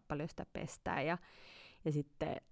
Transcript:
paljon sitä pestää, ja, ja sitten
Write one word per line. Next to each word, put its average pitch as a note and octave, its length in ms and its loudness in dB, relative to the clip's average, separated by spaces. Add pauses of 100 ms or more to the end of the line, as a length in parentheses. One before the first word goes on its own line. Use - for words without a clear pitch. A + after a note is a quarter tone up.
paljon D3+ 220 0
sitä - 240 -6
pestää, - 480 0
ja, E3 160 2 (680)
ja D#3+ 60 6
sitten D3 440 2 (160)